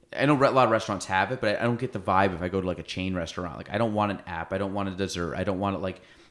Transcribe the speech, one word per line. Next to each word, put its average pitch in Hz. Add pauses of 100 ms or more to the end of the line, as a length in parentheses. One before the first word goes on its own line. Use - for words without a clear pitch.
(160)
I 117
know 147
re-, 135
a 117
lot 127
of 110
restaurants 104
have 98
it, 127
but 104
I, -
I 113
don't 117
get 127
the 107
vibe 95
if 85
I 90
go 95
to, 90
like, 90
a 82
chain 92
restaurant. 87
Like, -
I 101
don't 110
want 104
an -
app. 85
I 95
don't 98
want 98
a -
dessert. 87
I 92
don't 92
want 98
it, 76
like, 95 (300)